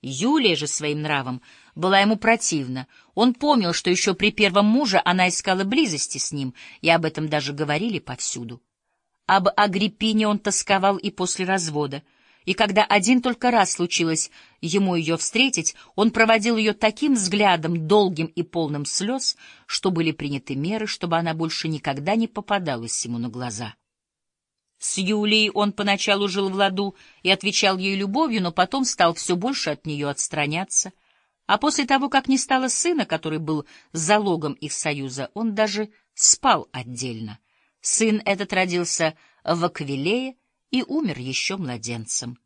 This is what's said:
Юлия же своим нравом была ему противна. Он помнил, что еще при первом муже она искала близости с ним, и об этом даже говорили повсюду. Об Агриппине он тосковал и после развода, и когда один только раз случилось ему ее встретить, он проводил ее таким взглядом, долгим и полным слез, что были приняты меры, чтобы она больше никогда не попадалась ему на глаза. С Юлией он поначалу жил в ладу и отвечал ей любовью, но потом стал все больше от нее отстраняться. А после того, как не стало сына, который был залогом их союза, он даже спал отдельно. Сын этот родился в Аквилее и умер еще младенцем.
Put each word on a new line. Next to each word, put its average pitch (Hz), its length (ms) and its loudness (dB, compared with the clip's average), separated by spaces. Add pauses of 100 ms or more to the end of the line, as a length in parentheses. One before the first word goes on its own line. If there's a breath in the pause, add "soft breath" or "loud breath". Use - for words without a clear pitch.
Юлия 185 520 2
же 147 120 -4
своим 151 340 -4
нравом 135 400 -4 (320 soft breath)
была 185 260 4
ему 208 180 4
противна. 143 680 -2 (280 soft breath)
Он 233 180 4
помнил, 240 400 2
что - 160 -2
еще 185 240 2
при 208 180 2
первом 202 360 4
муже 226 360 4
она 180 240 2
искала 185 360 0
близости 196 560 0
с - 120 -4
ним, 135 220 -6 (280 loud breath)
и 156 80 0
об 165 140 4
этом 156 240 -2
даже 147 240 -2
говорили 156 480 -2
повсюду. 123 640 -10 (640)
Об 190 300 4
Агриппине 208 720 2
он 208 120 0
тосковал 196 580 2
и 208 120 -4
после 185 360 -4
развода, 147 580 -2 (420 soft breath)
и 190 80 -2
когда 208 320 4
один 208 360 4
только 247 300 0
раз 214 220 4
случилось 165 580 -2 (300 soft breath)
ему 185 340 2
ее 165 220 0
встретить, 233 580 0 (200 loud breath)
он 220 160 4
проводил 226 440 4
ее 214 180 2
таким 226 420 2
взглядом, 180 720 0
долгим 185 400 2
и 170 160 -6
полным 147 420 -4
слез, 247 500 -4 (300 loud breath)
что - 260 -2
были 165 200 0
приняты 143 440 -6
меры, 208 320 -4
чтобы 170 300 -4
она 170 160 0
больше 160 340 -4
никогда 151 480 -2
не 226 120 2
попадалась 151 760 -4
ему 120 140 -6
на 120 100 -4
глаза. 117 480 -10 (1040)
С - 180 -6
Юлией 208 520 2
он 208 240 0
поначалу 202 540 0
жил 196 220 -2
в 190 40 -6
ладу 98 420 0 (280 soft breath)
и 175 60 0
отвечал 190 480 2
ей 196 180 -2
любовью, 208 480 0
но 175 80 -2
потом 214 340 0
стал 170 280 2
все - 220 -2
больше 202 360 -4
от - 140 -8
нее 143 220 -4
отстраняться. 151 840 -4 (540)
А 202 100 2
после 294 280 0
того, 269 240 2
как 269 180 0
не 269 100 4
стало 262 300 0
сына, 302 380 0
который 160 340 -4
был 151 260 -4 (260 soft breath)
залогом 165 600 0
их 147 200 -10
союза, 139 600 -6
он 214 220 -4
даже 208 340 0 (240 soft breath)
спал - 580 2
отдельно. 117 680 -10 (420)
Сын 214 440 2
этот 196 280 -2
родился 175 600 0 (280 soft breath)
в 170 220 0
Аквилее 175 720 -2 (360)
и 254 120 0
умер 262 360 -4
еще 131 380 -4
младенцем. 120 880 -8